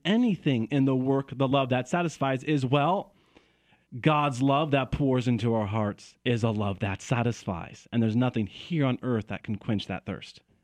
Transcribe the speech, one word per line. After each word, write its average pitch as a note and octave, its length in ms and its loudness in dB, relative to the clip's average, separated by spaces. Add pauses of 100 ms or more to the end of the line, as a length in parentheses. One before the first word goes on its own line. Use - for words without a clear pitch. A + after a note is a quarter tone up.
anything E3+ 640 2
in C#3 160 2
the C3+ 100 2
work, C3+ 400 0
The C3+ 120 0
Love C3 220 2
That B2+ 200 0
Satisfies, C#3 540 -2
is, D3 220 0
well, D3 480 0 (880)
God's D3 400 2
love C#3 300 2
that C3+ 200 2
pours B2+ 360 2
into A#2 260 2
our A2 120 0
hearts G#2 500 -4 (100)
is A#2 180 0
a A2+ 60 2
love G2+ 300 -2
that G2 220 -4
satisfies. A2+ 920 -4
And A#2 120 2
there's A2 140 2
nothing A#2+ 300 0
here D3+ 380 -4
on B2+ 160 0
earth A#2 260 -2
that - 160 -10
can G#2+ 140 -6
quench G2+ 300 -4
that - 180 -8
thirst. - 360 -12 (220)